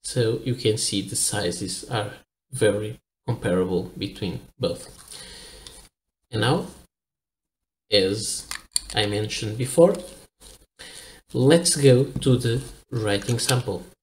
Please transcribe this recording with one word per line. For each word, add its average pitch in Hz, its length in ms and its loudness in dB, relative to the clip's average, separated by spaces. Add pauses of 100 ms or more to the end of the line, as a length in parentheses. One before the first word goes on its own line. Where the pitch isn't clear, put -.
So 117 400 0
you 123 120 -2
can 110 220 0
see - 260 -2
the - 120 -8
sizes 92 680 -4
are 113 300 -6 (380)
very 107 480 0 (280)
comparable 92 680 -2
between - 440 -6 (200)
both. - 380 -4 (1400)
And 110 60 -2
now, 147 280 2 (1200)
as 101 560 0 (480)
I 107 100 2
mentioned 107 520 -4
before, 165 400 6 (1400)
let's 147 420 4
go 135 300 8
to 127 320 2
the 120 240 0 (280)
writing 110 480 0
sample. 113 480 -2 (180)